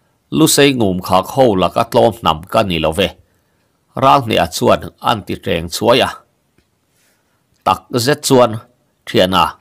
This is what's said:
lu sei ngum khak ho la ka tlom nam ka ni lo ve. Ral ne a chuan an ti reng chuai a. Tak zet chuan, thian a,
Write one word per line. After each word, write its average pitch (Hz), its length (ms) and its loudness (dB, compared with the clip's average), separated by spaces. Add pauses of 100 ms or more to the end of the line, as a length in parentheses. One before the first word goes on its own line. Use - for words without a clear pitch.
(320)
lu 151 160 2
sei 143 260 2
ngum 95 280 -2
khak 92 320 0
ho 135 120 2 (160)
la 87 140 0
ka 117 160 0
tlom 117 300 2
nam 82 160 0 (140)
ka 113 120 0
ni 90 160 -4
lo 78 120 -2
ve. 85 160 -2 (880)
Ral 135 320 2
ne 104 100 -2
a 85 180 0
chuan 101 260 0 (200)
an 120 240 -2
ti 110 80 -10 (120)
reng 87 300 -4
chuai 117 320 2
a. - 20 -8 (1600)
Tak 95 160 0 (240)
zet 143 160 -2
chuan, 123 300 4 (560)
thian 92 260 0
a, 87 120 4 (160)